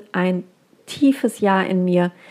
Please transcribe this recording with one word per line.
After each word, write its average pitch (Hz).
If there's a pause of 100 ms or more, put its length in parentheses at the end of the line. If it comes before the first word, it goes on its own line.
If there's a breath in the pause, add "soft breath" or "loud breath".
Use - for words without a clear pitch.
(140)
ein 180 (400)
tiefes 269
Ja 196
in 185
mir, 175 (200 loud breath)